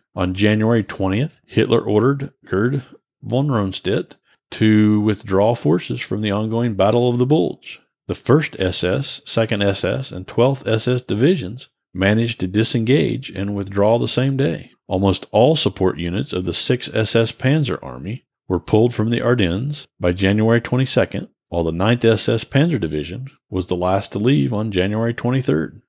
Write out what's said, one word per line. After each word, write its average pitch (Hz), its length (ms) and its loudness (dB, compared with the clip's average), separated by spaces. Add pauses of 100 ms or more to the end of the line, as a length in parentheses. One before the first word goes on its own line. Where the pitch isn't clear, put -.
(140)
On 92 200 -2
January 107 480 2
twentieth, 101 640 -4
Hitler 120 340 2
ordered 123 520 0 (140)
Gerd 123 360 -2 (400)
von 127 260 -2
Rundstedt 98 640 -2 (400)
to 107 480 4
withdraw 104 540 2
forces 147 460 -2
from 104 220 -6
the 107 80 -2
ongoing 110 440 -2
Battle 110 360 2
of 120 80 0
the 127 80 2
Bulge. - 540 -2 (260)
The 92 80 -4
First 143 440 2
S 92 260 0
S, 110 420 -2
Second 110 360 0
S 98 220 0
S, 120 280 -4
and 92 160 -10
Twelfth 131 380 0
S 113 200 0
S 123 160 0
divisions 120 640 -2 (240)
managed 107 480 0
to 95 60 -2
disengage 117 840 0
and 98 240 -6
withdraw 101 440 2
the 120 100 -2
same 135 280 0
day. 85 340 -4 (160)
Almost 95 460 0
all 131 240 4
support - 420 0
units 90 360 -4
of 90 100 -4
the 85 100 -4
Sixth - 400 -2
S 110 220 0
S 117 160 2
Panzer 135 500 0
Army 69 420 -10 (240)
were 90 120 0
pulled 117 340 2
from 110 160 0
the 117 100 0
Ardennes 117 640 0 (140)
by 90 120 2
January 107 500 2
twenty-second, 127 640 -2 (200)
while 85 160 -2
the 80 80 0
Ninth 107 340 0
S 113 200 2
S 117 180 0
Panzer 143 360 0
Division 82 480 -6 (220)
was 92 160 -4
the 90 100 -2
last 92 360 0
to 107 60 -4
leave 131 360 2
on 110 180 -4
January 104 400 0
twenty-third. 120 760 -2